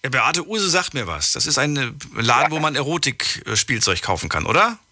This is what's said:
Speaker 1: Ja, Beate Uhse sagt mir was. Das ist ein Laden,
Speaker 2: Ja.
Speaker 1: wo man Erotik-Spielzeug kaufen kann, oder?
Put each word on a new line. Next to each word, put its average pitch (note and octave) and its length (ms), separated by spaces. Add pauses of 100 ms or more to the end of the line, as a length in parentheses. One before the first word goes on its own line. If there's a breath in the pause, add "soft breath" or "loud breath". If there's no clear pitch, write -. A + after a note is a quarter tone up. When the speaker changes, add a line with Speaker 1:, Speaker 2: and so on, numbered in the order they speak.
Speaker 1:
Ja, C3 60
Beate C3 380
Uhse G3+ 220
sagt F3 240
mir A#2+ 140
was. D2+ 260
Das - 140
ist D3 100
ein D3 180 (400)
Laden, A#2+ 300
Speaker 2:
Ja. - 60
Speaker 1:
wo D#3 80
man D3+ 160
Erotik-Spielzeug B2+ 1300
kaufen E2 260
kann, D#2+ 160
oder? G#3+ 320 (140)